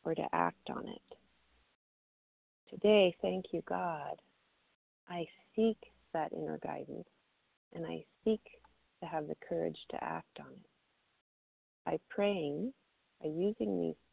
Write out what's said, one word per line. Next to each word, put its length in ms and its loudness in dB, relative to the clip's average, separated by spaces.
or 80 0
to 200 -2
act 360 0
on 180 -6
it. 140 -12
Today, 540 8
thank 280 0
you, 160 -2
God, 540 -4
I 160 -4
seek 220 6
that 180 0
inner 320 -4
guidance, 440 -8
and 140 -6
I 180 -8
seek 180 2
to 60 -8
have 180 -4
the 80 -6
courage 300 -2
to 120 -6
act 360 -8
on 80 -14
it. 220 -20
By 140 0
praying, 640 0
by 80 -2
using 500 0
these, 160 0